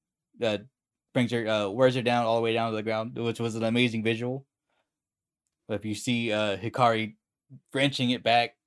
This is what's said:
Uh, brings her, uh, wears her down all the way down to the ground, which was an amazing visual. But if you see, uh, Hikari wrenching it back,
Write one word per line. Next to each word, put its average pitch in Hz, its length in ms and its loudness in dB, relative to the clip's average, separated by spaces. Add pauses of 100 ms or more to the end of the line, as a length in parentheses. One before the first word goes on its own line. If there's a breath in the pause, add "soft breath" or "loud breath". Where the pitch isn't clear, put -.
(420)
Uh, 107 160 0 (560)
brings 120 180 2
her, 117 160 -2
uh, 107 200 0
wears 123 260 4
her 127 80 -2
down 120 240 2
all 117 100 2
the 117 60 2
way 113 100 2
down 113 180 0
to 107 60 -2
the 107 60 -4
ground, 113 340 -4
which 117 240 -4
was 113 140 -4
an 113 100 -4
amazing 113 380 2
visual. 120 420 -4 (1200)
But 110 80 -4
if 104 100 -8
you 107 80 -4
see, 117 380 -2
uh, 107 260 0
Hikari 110 560 0 (580)
wrenching 135 380 0
it 123 120 -4
back, 117 340 2 (100)